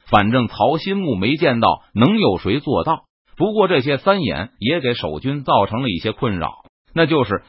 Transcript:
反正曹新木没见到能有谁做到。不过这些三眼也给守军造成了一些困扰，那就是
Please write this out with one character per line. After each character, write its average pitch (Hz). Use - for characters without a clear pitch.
反 107
正 120
曹 120
新 190
木 165
没 107
见 143
到 95
能 160
有 117
谁 107
做 117
到。 160
不 196
过 208
这 160
些 139
三 196
眼 92
也 147
给 123
守 78
军 139
造 160
成 117
了 135
一 87
些 104
困 104
扰， 73
那 165
就 139
是 101